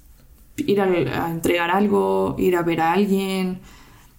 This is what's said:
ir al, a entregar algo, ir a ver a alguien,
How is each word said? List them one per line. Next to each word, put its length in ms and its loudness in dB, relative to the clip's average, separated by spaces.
ir 240 0
al, 280 2
a 220 -4
entregar 400 -2
algo, 680 0
ir 180 2
a 60 0
ver 200 0
a 100 2
alguien, 680 0